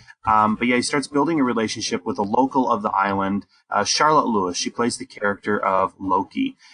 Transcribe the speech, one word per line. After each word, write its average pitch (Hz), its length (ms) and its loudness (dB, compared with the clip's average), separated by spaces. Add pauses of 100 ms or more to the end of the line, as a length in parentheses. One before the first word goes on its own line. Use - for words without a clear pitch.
(280)
um, 107 280 4
but 120 120 -2
yeah, 123 80 2
he 123 80 2
starts 143 240 -2
building 143 320 0
a 135 40 2
relationship 113 640 -2
with - 140 -4
a 104 40 -2
local 123 480 0
of 107 120 0
the 107 80 -2
island, 98 560 -2 (240)
uh, 101 120 2
Charlotte 151 440 2
Lewis. 92 280 0
She - 140 -6
plays 117 280 -2
the - 100 -12
character 101 520 -2
of 95 400 0
Loki, 95 560 -2 (180)